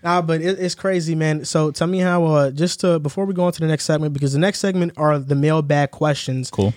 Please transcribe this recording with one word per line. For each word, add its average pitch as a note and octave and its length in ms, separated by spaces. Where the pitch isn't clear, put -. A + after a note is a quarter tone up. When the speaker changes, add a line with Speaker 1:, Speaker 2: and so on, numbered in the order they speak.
Speaker 1:
Nah, F3 180
but D#3+ 200
it, F#3 180
it's F3+ 160
crazy, F3 400
man. D#3 300
So D#3 260
tell D#3+ 160
me F#3 140
how, F3 240
uh, D3 260
just D#3 300
to, F3 180
before D3+ 260
we G3 100
go F3+ 100
on F3 80
to - 80
the D#3+ 80
next D#3 160
segment, D3+ 300
because C#3 180
the C#3 80
next G3 180
segment F#3 380
are D3+ 240
the C#3 160
mailbag D3 560
questions. C3+ 580
Speaker 2:
Cool. G#2 260